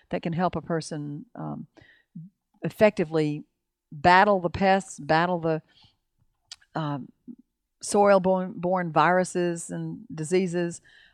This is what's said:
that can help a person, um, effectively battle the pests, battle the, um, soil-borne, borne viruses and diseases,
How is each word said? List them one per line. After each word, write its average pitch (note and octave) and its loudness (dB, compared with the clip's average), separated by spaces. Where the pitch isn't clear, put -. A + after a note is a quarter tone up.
that F3 -6
can F3 -6
help E3+ -2
a E3 -6
person, D3 -8
um, D3+ -12
effectively D#3+ 0
battle F#3 4
the E3+ -2
pests, F#3+ 0
battle E3 0
the, D#3+ -2
um, C#3+ -6
soil-borne, F#3+ 2
borne F3+ -4
viruses F3 2
and E3 -10
diseases, E3+ -2